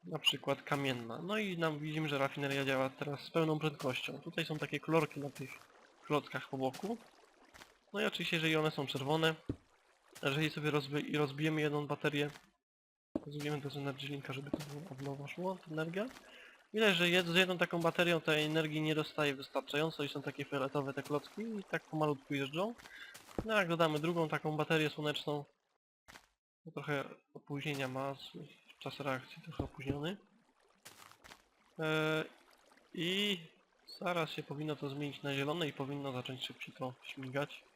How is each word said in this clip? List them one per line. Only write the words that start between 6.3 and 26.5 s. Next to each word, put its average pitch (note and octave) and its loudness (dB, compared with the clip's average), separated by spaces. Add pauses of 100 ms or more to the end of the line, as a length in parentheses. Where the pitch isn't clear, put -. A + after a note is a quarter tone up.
po C3+ -6
boku. D#3+ -2 (960)
No G3 -4
i - 2
oczywiście, E3+ 0
jeżeli D#3+ 4
one D#3 4
są C#3+ -2
czerwone, D#3+ 4 (880)
jeżeli D3 2
sobie D3+ 0
rozbi-, C#3+ 0
rozbijemy D3+ 2
jedną D3 2
baterię, D3 0 (960)
zrobimy D3 -2
to C#3 -6
z C#3 -10
Energy C#3 -4
Linka, C#3 -6
żeby C#3 -8
to - -2
było D3 -10
od C3 -10
nowa C#3 -6
szło, F3+ -4
ta D#3+ -16
energia. E3+ -2 (680)
Widać, G#3 6
że F3 6
jed-, F3 6
z E3+ 4
jedną F#3 6
taką E3+ 2
baterią E3 4
tej D3+ 4
energii D#3 2
nie D#3 4
dostaje D3+ 2
wystarczająco C#3+ -2
i C#3+ 0
są C#3+ -4
takie C#3+ -6
fioletowe C#3 0
te C#3 -4
klocki D3 -2
i A3 -4
tak E3 -4
pomalutku D3+ 0
jeżdżą. D#3 -2 (680)
No A3 0
jak F#3+ 6
dodamy D#3+ 4
drugą E3 2
taką D3+ 0
baterię D3+ 4
słoneczną, D3 -2 (1200)